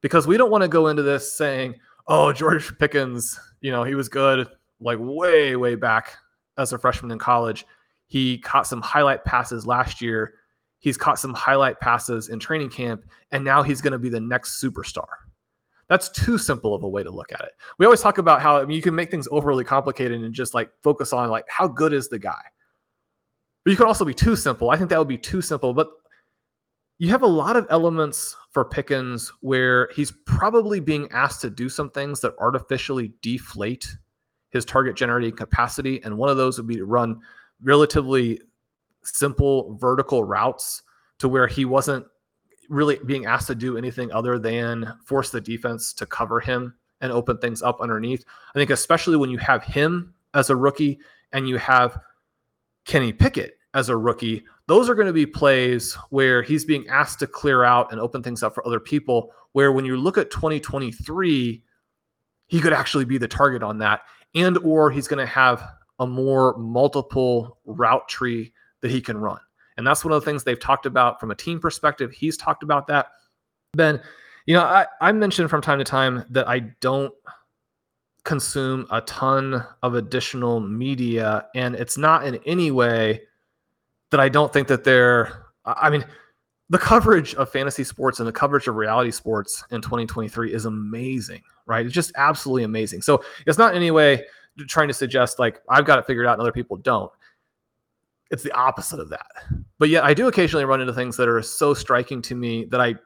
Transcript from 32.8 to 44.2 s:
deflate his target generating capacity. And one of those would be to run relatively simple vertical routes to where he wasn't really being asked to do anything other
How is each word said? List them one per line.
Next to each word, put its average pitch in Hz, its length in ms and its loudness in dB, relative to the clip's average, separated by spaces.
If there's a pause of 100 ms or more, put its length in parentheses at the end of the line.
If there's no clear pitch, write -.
deflate 117 640 -8 (640)
his 120 140 -4
target 127 320 0
generating 120 400 -2
capacity. 123 680 -4
And 107 120 -8
one 131 140 0
of 139 60 2
those 131 220 0
would 113 80 -10
be 117 100 -6
to 98 100 -8
run 113 340 0 (400)
relatively 135 800 2 (640)
simple 135 720 0
vertical 127 480 0
routes 101 580 -4 (360)
to 135 100 -2
where 127 200 4
he 135 160 -2
wasn't 131 420 0 (600)
really 147 360 0
being 127 220 -4
asked 120 220 -2
to 131 60 -6
do 120 220 -6
anything 123 360 -8
other 120 260 -2